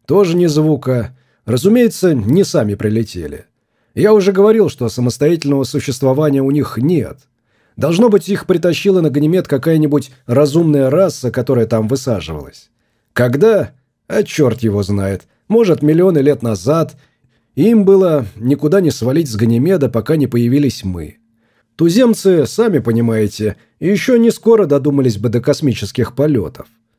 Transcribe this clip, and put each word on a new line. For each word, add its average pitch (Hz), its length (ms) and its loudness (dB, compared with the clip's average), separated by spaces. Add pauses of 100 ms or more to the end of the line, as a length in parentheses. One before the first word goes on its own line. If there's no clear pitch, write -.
тоже 175 300 2
ни 175 100 2
звука. 143 720 -2 (300)
Разумеется, 180 680 2
не 131 300 2
сами 107 320 -2
прилетели. 98 680 -6 (500)
Я 202 180 2
уже 202 180 4
говорил, 196 380 4
что 120 200 -6
самостоятельного 143 760 -2
существования 139 800 -2
у 135 80 0
них 143 260 -2
нет. 120 420 -2 (580)
Должно 170 320 2
быть, 202 180 2
их 190 200 -4
притащила 180 540 0
на 156 100 0
Ганимед 151 360 0
какая-нибудь 147 640 0 (140)
разумная 143 640 2
раса, 147 420 0
которая 120 360 0
там 110 200 -2
высаживалась. 85 840 -6 (420)
Когда? 143 580 2 (360)
А 214 160 -2
чёрт 131 380 0
его 104 200 0
знает. 98 460 -4 (200)
Может, 190 360 2
миллионы 165 340 2
лет 139 240 0
назад. 117 540 -2 (600)
Им 208 300 2
было 185 400 4 (100)
никуда 143 460 0
не 165 80 2
свалить 135 400 -2
с 110 60 -8
Ганимеда, 123 540 0
пока 120 260 -2
не 147 100 0
появились 123 580 -2
мы. 87 340 -10 (580)
Туземцы, 180 720 2
сами 214 320 0
понимаете, 110 760 -2 (240)
ещё 202 380 0
не 233 140 4
скоро 220 340 2
додумались 139 540 0
бы 113 100 -2
до 117 100 -2
космических 123 760 -4
полётов. 135 520 -4 (300)